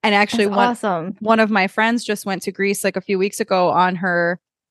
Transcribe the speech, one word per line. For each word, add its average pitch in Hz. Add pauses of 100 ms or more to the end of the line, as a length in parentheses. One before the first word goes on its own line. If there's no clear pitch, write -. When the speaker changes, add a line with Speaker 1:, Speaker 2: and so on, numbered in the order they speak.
Speaker 1:
And 214
actually, 208
Speaker 2:
That's 202
Speaker 1:
one, 240
Speaker 2:
awesome. 190
Speaker 1:
one 220
of 214
my 196
friends 226
just 208
went 196
to 196
Greece, 196
like, 190
a 190
few 196
weeks 196
ago 185
on 180
her 175 (300)